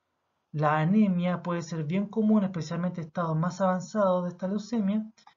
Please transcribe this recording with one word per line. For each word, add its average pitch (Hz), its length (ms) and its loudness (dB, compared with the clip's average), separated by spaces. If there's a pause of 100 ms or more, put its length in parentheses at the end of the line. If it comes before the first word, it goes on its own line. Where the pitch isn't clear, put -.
(520)
la 151 260 2
anemia 180 640 2
puede 170 200 -4
ser 160 200 -6
bien 190 240 -2
común, 214 380 2
especialmente 170 560 -4
en 156 80 -8
estados 165 280 -2
más 175 240 -2
avanzados 185 600 2
de 180 80 -4
esta 185 160 -6
leucemia, 208 580 -2 (320)